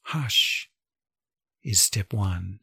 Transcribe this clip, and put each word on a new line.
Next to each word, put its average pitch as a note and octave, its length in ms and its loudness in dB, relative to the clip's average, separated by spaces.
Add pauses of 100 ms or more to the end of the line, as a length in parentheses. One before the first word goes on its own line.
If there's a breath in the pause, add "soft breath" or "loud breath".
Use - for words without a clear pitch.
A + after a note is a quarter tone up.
Hush - 640 0 (920)
is A2 160 2
step - 320 0
one F#2+ 520 -2